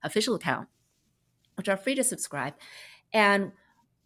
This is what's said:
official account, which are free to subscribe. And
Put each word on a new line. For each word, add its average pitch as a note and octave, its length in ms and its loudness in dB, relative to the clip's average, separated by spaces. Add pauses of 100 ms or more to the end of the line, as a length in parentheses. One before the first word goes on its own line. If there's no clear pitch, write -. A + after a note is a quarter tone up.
official G#3+ 320 0
account, C#3+ 340 -2 (840)
which - 140 -8
are F#3+ 80 2
free - 180 -2
to C4 80 0
subscribe. C#3+ 520 -4 (580)
And G3+ 400 4 (540)